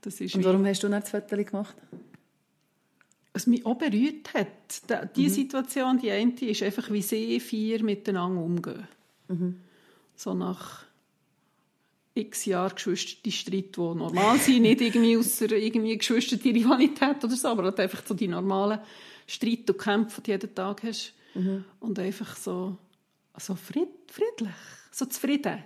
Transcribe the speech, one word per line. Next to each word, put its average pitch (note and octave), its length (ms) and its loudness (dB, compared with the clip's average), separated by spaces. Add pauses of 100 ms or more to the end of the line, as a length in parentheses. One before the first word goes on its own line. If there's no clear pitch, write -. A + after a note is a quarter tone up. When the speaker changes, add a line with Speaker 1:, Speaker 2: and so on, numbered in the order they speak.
Speaker 1:
Das - 180 -10
ist F#3 140 -6
Speaker 2:
Und F#3+ 80 2
Speaker 1:
wie - 20 4
Speaker 2:
warum F#3+ 220 6
hast G3 160 0
du G#3 80 0
nicht G3+ 140 -2
das - 60 -12
Foto G#3 320 -2
gemacht? G#3 320 -6 (1600)
Speaker 1:
Was - 140 -4
mich A#3 200 4
auch A#3+ 100 0
berührt C4+ 580 -2
hat, A#3 140 0 (400)
da, - 160 -2
die C4 220 0
Speaker 2:
Mhm. - 40 6
Speaker 1:
Situation, C4 680 0
die A#3+ 120 -2
eine, A3 300 2
ist G#3+ 220 -2
einfach, G#3 280 -4
wie G#3 120 0
sie A3+ 380 -2
vier A3 440 -2
miteinander F#3+ 580 -2
umgehen. E3+ 460 -4 (400)
Speaker 2:
Mhm. F3+ 320 -4 (560)
Speaker 1:
So F#3 180 -6
nach F3+ 500 -8 (1300)
x - 280 -6
Jahre F#3+ 280 0
Geschwisterstreit, - 1000 -4
die F3+ 40 -4
normal E3+ 580 2
sind, B3 240 6
nicht A3+ 180 8
irgendwie A#3 360 6
ausser A3+ 360 2
irgendwie A3 440 2
Geschwisterrivalität B3 1300 4
oder A#3+ 120 0
so, A3+ 120 0
aber G#3 160 0
halt G3 160 0
einfach C#4 260 -2
so A3 80 -4
die F#3+ 140 -2
normalen G3 520 0 (460)
Streit - 440 -4
und F#3+ 80 2
Kämpfe, A3 420 0
die - 60 -14
du A3 60 0
jeden G3 220 -6
Tag G3 300 -6
hast. A3 280 -8 (220)
Speaker 2:
Mhm. F#3+ 300 -2 (160)
Speaker 1:
Und A3 180 -4
einfach F#3+ 380 -6
so, F#3 400 -6 (600)
so - 180 -8
fried-, D4+ 340 -4 (220)
friedlich, G4 440 -4 (360)
so - 160 -6
zufrieden, B3+ 600 -2